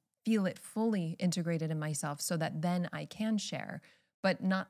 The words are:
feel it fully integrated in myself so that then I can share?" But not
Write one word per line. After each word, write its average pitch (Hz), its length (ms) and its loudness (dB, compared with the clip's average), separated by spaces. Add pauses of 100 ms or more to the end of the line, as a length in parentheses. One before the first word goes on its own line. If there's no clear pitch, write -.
(240)
feel 214 220 4
it - 120 -2
fully 208 600 0
integrated 165 520 2
in 160 80 0
myself 151 420 -4
so - 180 -2
that 156 240 -2
then 175 300 2
I 151 120 -6
can 220 320 -2
share?" 151 460 -4 (400)
But 185 200 2
not 190 280 2